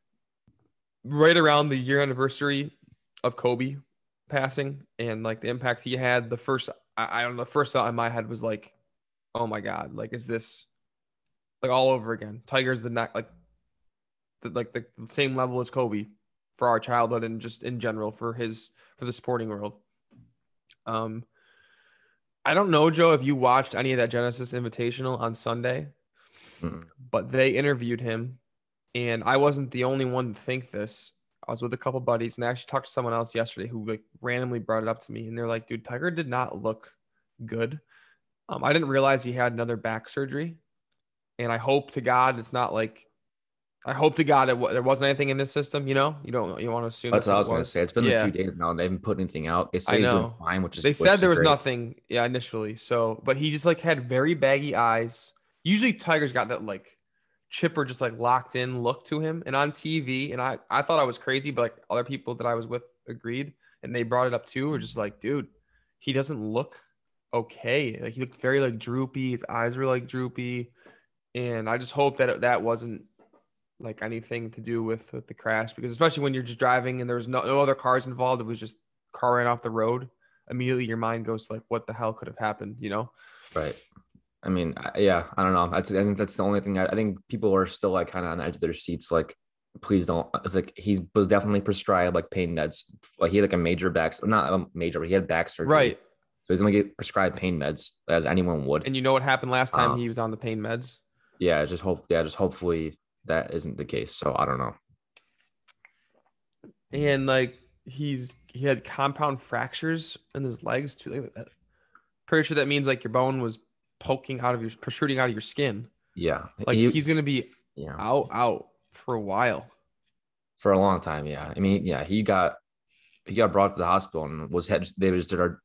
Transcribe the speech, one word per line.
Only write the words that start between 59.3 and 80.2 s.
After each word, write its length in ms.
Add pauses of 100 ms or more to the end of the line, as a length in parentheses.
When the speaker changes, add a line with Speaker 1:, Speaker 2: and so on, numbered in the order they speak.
Speaker 1:
And 100
on 160
T 260
V, 340
and 80
I, 180 (120)
I 120
thought 180
I 40
was 140
crazy, 320
but, 120
like, 140 (140)
other 140
people 320
that 100
I 80
was 140
with 160 (240)
agreed, 440 (300)
and 120
they 100
brought 240
it 60
up 120
too, 240
were 80
just 180
like, 220
"Dude, 300 (500)
he 140
doesn't 280
look 360 (580)
okay." 680
Like, 140
he 60
looked 200
very, 200
like, 180
droopy. 540
His 160
eyes 280
were, 100
like, 200
droopy. 680 (600)
And 340
I 100
just 140
hope 260
that 100
it, 140
that 200
wasn't, 400 (800)
like, 200
anything 520
to 80
do 220
with, 300
with 140
the 80
crash, 400
because 160
especially 320
when 120
you're 100
just 140
driving 420
and 100
there 60
was 100
no, 160
no 180
other 140
cars 320
involved, 340
it 40
was 160
just 160 (360)
car 240
ran 120
off 120
the 100
road. 380 (420)